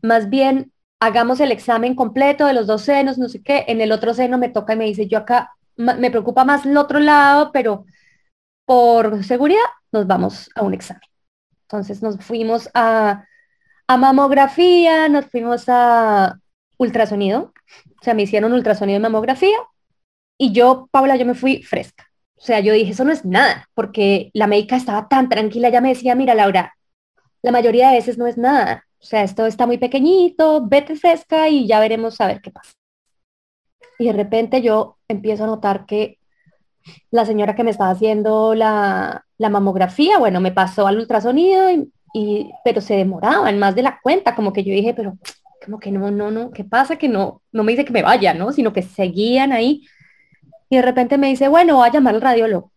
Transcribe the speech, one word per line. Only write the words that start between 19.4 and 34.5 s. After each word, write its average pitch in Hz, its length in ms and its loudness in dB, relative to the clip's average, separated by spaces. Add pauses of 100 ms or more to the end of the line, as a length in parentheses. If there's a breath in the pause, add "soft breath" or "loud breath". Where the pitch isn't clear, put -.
y 254 160 0
yo, 254 380 4
Paula, 269 260 2
yo 240 80 -2
me 247 100 -2
fui 254 280 -4
fresca. - 440 -12 (280)
O - 80 -20
sea, 220 160 -2
yo 208 140 2
dije, 214 180 0
"Eso 262 140 -4
no 302 60 0
es 311 140 -6
nada", 196 500 0
porque 202 580 -2
la 208 140 0
médica 208 280 0
estaba 214 320 -4
tan 262 220 2
tranquila, 220 400 -2
ella 240 120 2
me 262 80 0
decía, 247 260 -2
"Mira, 254 200 2
Laura, 196 400 0 (680)
la 240 80 -2
mayoría 240 380 4
de 262 80 4
veces 226 200 -4
no 240 100 -4
es 240 100 -6
nada, 247 480 0 (140)
o - 60 -20
sea, 214 180 -2
esto 196 240 -4
está 226 200 -2
muy 240 100 -2
pequeñito, 311 880 0
vete 285 280 0
fresca 320 540 0
y 269 180 0
ya 214 120 4
veremos 226 420 -2
a 202 60 0
ver 202 140 -6
qué 190 100 -20
pasa". - 220 -20 (1300)
Y 233 80 -2
de 214 60 0
repente 226 480 -2